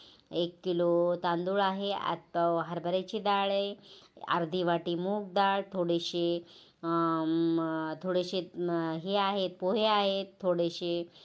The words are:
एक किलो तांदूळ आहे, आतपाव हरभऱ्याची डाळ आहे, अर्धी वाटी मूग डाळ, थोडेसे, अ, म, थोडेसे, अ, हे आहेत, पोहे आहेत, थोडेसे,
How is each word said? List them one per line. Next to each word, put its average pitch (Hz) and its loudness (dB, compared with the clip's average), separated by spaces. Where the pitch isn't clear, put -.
एक 175 -4
किलो 175 2
तांदूळ 175 0
आहे, 196 0
आतपाव 170 -2
हरभऱ्याची 175 -4
डाळ 196 0
आहे, 202 -2
अर्धी 170 0
वाटी 170 0
मूग 190 -4
डाळ, 196 4
थोडेसे, 170 0
अ, 165 -4
म, 165 0
थोडेसे, 180 0
अ, 170 -2
हे 196 -2
आहेत, 196 0
पोहे 214 2
आहेत, 196 2
थोडेसे, 170 0